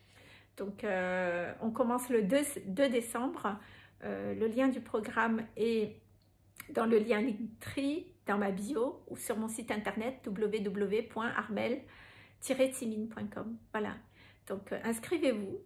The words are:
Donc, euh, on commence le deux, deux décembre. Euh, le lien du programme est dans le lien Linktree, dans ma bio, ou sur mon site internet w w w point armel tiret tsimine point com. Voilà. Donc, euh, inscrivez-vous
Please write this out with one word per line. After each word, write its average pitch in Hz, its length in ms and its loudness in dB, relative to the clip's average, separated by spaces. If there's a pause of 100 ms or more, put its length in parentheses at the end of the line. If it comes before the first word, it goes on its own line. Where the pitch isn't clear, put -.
(560)
Donc, 202 280 -6
euh, 185 760 0
on 226 100 0
commence 247 380 2
le 233 140 6
deux, 269 220 4 (220)
deux 190 220 4
décembre. 233 720 -2 (460)
Euh, 202 300 -4
le 202 120 0
lien 240 220 4
du 240 120 2
programme 226 640 0 (120)
est 220 400 0 (760)
dans 240 160 2
le 226 120 6
lien 214 220 4
Linktree, 277 840 -2 (200)
dans 202 120 2
ma 202 120 2
bio, 220 580 -2
ou - 80 -10
sur - 200 -4
mon 220 120 -2
site 226 220 -8
internet 214 540 -2
w 214 360 0
w - 20 -2
w 202 400 2
point 226 340 -4
armel 220 460 -2 (580)
tiret 262 320 4
tsimine 220 360 -4
point 214 180 -8
com. 214 300 -6 (160)
Voilà. 208 240 -2 (500)
Donc, 202 260 -6
euh, - 120 -4
inscrivez-vous 226 800 0